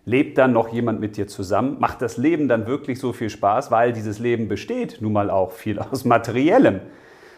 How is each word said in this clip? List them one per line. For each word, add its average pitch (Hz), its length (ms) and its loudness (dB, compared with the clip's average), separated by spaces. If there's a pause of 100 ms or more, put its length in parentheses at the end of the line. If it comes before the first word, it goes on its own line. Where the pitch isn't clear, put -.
Lebt 147 340 2
dann 131 140 6
noch 113 160 2
jemand 117 300 -2
mit 104 180 -6
dir 101 100 -4
zusammen? 98 520 -2
Macht - 220 -2
das 120 160 -4
Leben 151 300 2
dann 113 180 2
wirklich 131 340 -4
so 123 140 -4
viel 110 160 -4
Spaß? 104 400 0
Weil 117 240 4
dieses 107 240 -6
Leben 117 300 0
besteht 226 540 -6
nun 107 120 -2
mal 101 160 0
auch 92 220 0
viel 101 260 -6
aus 104 260 -6
Materiellem. 123 760 4 (580)